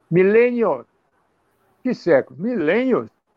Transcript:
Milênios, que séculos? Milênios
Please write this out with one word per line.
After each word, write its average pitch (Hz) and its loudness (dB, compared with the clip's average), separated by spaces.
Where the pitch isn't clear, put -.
Milênios, 202 0
que 247 -4
séculos? 135 0
Milênios 196 -2